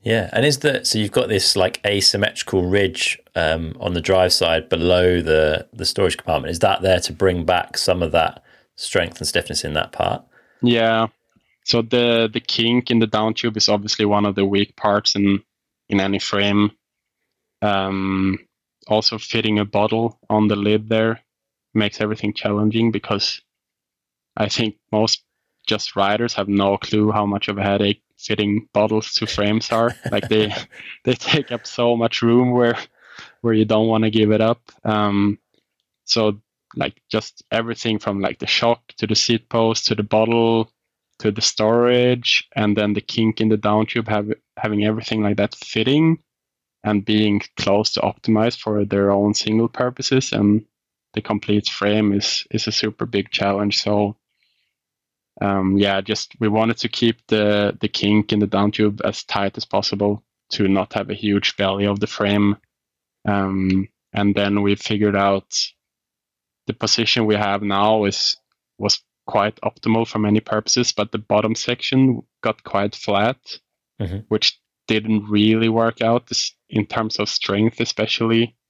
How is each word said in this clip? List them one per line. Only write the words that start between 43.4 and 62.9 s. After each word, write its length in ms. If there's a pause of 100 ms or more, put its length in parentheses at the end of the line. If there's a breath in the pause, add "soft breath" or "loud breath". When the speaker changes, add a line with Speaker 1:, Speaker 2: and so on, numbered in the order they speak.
Speaker 2:
in 80
the 80
down 300
tube, 220
have, 240 (240)
having 280
everything 380
like 140
that 200
fitting 600 (680)
and 200
being 360 (160)
close 380
to 60
optimized 600
for 240
their 260
own 240
single 340
purposes 640
and 320 (500)
the 60
complete 480
frame 440
is, 400
is 160
a 40
super 320
big 280
challenge. 500
So, 340 (1200)
um, 380
yeah, 220
just 400
we 80
wanted 300
to 100
keep 400
the, 520
the 80
kink 440
in 60
the 80
down 260
tube 320
as 200
tight 320
as 80
possible 580 (280)
to 180
not 260
have 160
a 40
huge 420
belly 300
of 140
the 60
frame. 500 (720)